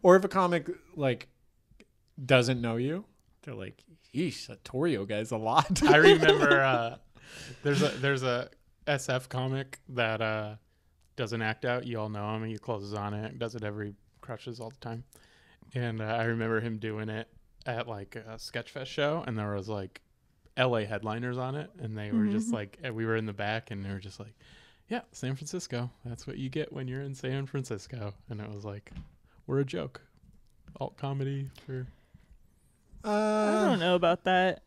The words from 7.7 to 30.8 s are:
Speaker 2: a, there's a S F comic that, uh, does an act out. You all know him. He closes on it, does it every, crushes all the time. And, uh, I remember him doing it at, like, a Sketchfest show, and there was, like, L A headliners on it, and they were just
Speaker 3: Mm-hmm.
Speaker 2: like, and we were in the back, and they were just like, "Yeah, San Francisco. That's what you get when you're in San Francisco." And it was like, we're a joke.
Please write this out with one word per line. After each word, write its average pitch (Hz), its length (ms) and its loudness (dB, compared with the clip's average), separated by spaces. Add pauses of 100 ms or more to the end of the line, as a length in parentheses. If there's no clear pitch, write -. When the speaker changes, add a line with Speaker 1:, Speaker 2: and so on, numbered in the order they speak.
Speaker 2:
a, 147 60 4
there's 131 340 -2
a 127 280 -2 (360)
S 143 220 -2
F 131 200 -2
comic 131 500 -6 (120)
that, 113 300 0
uh, 107 360 -2 (600)
does 113 160 -4
an 113 100 -2
act 110 220 -2
out. 123 220 -2
You 117 140 -6
all 107 100 -4
know 104 260 -4
him. 110 80 -4
He 110 140 -6
closes 101 340 -6
on 104 220 -4
it, 110 240 -8
does 117 160 -6
it 110 100 -8
every, 104 300 -8 (260)
crushes 120 400 -12
all 113 100 -12
the - 60 -20
time. 117 280 -10 (720)
And, 117 280 -4
uh, - 20 -4
I 113 200 0
remember 113 360 0
him 113 180 -6
doing 107 300 -6
it 110 180 -6 (400)
at, 120 220 -4
like, 101 280 -12
a 113 200 -14
Sketchfest 120 500 -10
show, 151 400 -2
and 113 120 -4
there 104 160 -2
was, 98 160 -6
like, 98 320 -6 (560)
L 127 180 2
A 110 80 0
headliners 110 540 -6
on 131 160 -6
it, 147 160 -8 (100)
and 107 160 -8
they 104 160 -6
were 220 140 2
just 156 220 0
Speaker 3:
Mm-hmm. 233 80 -4
Speaker 2:
like, 104 260 -10
and 127 120 -8
we 113 120 -2
were 113 100 2
in 110 100 -2
the 104 60 -6
back, 107 380 -4
and 101 140 -8
they 98 60 -8
were 98 100 -6
just 92 200 -16
like, 104 140 -16 (540)
"Yeah, 233 120 -4 (120)
San 131 220 -6
Francisco. 135 560 -6 (140)
That's 120 220 -10
what 139 100 -10
you 131 140 -6
get 151 240 -6
when 131 140 -8
you're 131 120 -6
in 139 140 -8
San 131 320 -4
Francisco." 113 680 -8 (160)
And 107 120 -8
it 107 100 -10
was 104 160 -12
like, 101 260 -12 (540)
we're 139 140 0
a 143 40 2
joke. - 360 -8 (800)